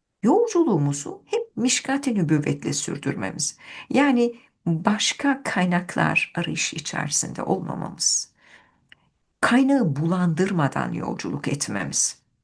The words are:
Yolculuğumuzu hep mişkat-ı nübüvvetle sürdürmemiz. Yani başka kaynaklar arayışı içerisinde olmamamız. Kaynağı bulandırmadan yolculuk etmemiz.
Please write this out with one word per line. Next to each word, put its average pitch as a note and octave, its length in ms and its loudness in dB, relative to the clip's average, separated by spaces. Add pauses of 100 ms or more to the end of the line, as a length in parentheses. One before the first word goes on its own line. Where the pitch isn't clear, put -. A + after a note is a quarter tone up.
(220)
Yolculuğumuzu A#3+ 1040 2
hep A#4 300 -4
mişkat-ı C4 580 0
nübüvvetle D3 580 0
sürdürmemiz. - 880 -6 (320)
Yani A#3+ 440 4 (320)
başka G#3 760 0
kaynaklar F3 920 0
arayışı E3 400 -4
içerisinde - 640 -4
olmamamız. - 920 -2 (1080)
Kaynağı B3 560 4
bulandırmadan E3+ 960 0
yolculuk - 560 -6
etmemiz. - 720 -4 (220)